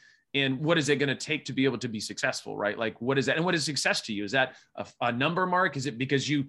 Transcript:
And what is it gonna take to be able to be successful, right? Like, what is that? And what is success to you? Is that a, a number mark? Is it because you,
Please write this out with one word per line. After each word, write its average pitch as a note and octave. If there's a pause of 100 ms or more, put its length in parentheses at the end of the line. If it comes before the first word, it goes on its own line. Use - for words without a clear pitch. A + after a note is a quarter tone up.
(340)
And C3+
what E3
is C#3+
it D3
gonna C3+
take -
to -
be C3
able A#2+
to B2
be G#2+
successful, G#2+
right? G#2
Like, A2
what C3+
is C3
that? B2
And D#3+
what F3+
is D#3+
success E3+
to A2+
you? G2+
Is G2+
that C3 (220)
a, - (140)
a A#2+
number E3
mark? F3+
Is C3+
it C#3+
because C3+
you, C#3+